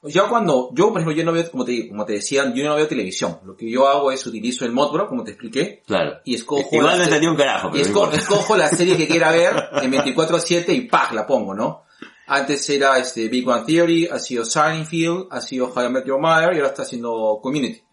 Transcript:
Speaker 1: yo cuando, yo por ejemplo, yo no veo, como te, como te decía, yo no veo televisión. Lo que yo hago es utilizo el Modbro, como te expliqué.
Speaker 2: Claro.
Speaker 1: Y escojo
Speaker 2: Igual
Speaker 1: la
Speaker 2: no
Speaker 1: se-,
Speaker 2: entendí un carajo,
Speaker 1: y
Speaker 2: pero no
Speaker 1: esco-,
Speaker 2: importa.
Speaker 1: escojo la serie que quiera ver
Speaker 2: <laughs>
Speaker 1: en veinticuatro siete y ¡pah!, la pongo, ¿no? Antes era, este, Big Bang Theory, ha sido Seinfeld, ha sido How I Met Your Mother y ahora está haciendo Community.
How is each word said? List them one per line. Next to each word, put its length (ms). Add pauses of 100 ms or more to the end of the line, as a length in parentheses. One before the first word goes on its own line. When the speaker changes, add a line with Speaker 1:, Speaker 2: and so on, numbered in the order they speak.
Speaker 1:
yo 260
cuando, 440
yo 160
por 100
ejemplo, 160
yo 80
no 80
veo, 180
como 140
te, 240
como 180
te 80
decía, 400
yo 120
no 100
veo 120
televisión. 580
Lo 100
que 160
yo 160
hago 240
es 160
utilizo 380
el 80
Modbro, 340
como 160
te 80
expliqué. 560
Speaker 2:
Claro. 380
Speaker 1:
Y 100
escojo 380
Speaker 2:
Igual 140
Speaker 1:
la 40
Speaker 2:
no 60
Speaker 1:
se-, 80
Speaker 2:
entendí 220
un 100
carajo, 320
Speaker 1:
y 20
Speaker 2:
pero 120
no 60
Speaker 1:
esco-, 140
Speaker 2:
importa. 140
Speaker 1:
escojo 400
la 120
serie 280
que 100
quiera 240
ver 220 (160)
Speaker 2:
<laughs> 120
Speaker 1:
en 100
veinticuatro 480
siete 340
y 140
¡pah!, 260
la 120
pongo, 300
¿no? 280 (440)
Antes 420
era, 280
este, 320
Big 160
Bang 200
Theory, 420
ha 120
sido 260
Seinfeld, 840
ha 100
sido 320
How 120
I 40
Met 160
Your 140
Mother 340
y 40
ahora 120
está 140
haciendo 580
Community. 400 (120)